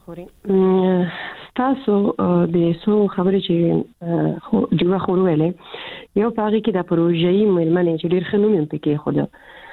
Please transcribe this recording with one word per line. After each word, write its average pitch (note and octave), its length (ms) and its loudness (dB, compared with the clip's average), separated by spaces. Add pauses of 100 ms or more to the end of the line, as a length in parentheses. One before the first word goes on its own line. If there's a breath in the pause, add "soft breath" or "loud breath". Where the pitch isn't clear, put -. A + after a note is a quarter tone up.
خوري. F3 200 -16 (180)
م، F#3 600 2 (460 loud breath)
ستاسو، B3 680 0
آه، F3+ 280 2
د E3+ 100 -2 (260)
څو G#3 240 2
خبرې F#3+ 400 0
چې، F3 80 0 (480)
آه، D#3 360 -2
خو، - 280 -2
ډیوه F3+ 320 0
خور F3+ 200 -2
ویلې، E3+ 320 2 (640 loud breath)
یو G#3+ 140 2
په A#3 180 -4
هغې G#3+ 140 0
کې A#3 80 -2
د F3+ 100 0 (100)
پروژه‌یي F3 560 2
مېرمنې F3 540 2
چې F#3 60 -4
ډېر F3+ 240 0
ښه - 40 -2
نوم G#3+ 200 2
یې D3+ 160 0
پکې D3+ 180 -6
ایښود. D3 600 -4 (240 loud breath)